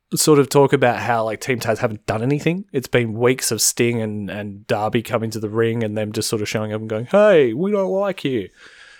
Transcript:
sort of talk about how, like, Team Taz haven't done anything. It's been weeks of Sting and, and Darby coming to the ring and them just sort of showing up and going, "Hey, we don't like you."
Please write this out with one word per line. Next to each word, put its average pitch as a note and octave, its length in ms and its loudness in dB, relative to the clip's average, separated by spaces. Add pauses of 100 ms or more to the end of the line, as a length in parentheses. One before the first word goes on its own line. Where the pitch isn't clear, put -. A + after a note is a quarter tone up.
(140)
sort D3+ 240 2
of C#3 120 4
talk C#3 220 4
about B2 280 2
how, A2+ 260 0
like, A2 160 -6
Team B2+ 180 -4
Taz A2+ 200 0
haven't A2 260 -4
done A2 160 -2
anything. D3+ 500 -2
It's C3 160 -4
been A#2 280 0
weeks B2 360 0
of G#2+ 80 -2
Sting A#2+ 440 0
and, G#2 260 -6
and G2+ 380 -10
Darby A2 340 0
coming A2+ 300 -2
to A2 80 -8
the G#2+ 100 -4
ring A2+ 340 0
and G#2+ 140 -2
them G#2+ 140 -2
just G#2+ 180 -4
sort G#2 140 -2
of G2+ 60 -4
showing G#2+ 240 -4
up A2 80 -4
and A2 80 -8
going, A2+ 160 -4
"Hey, F3+ 480 6
we F#3 180 -2
don't G3 200 0
like F#3+ 320 -2
you." A#2 260 -2 (500)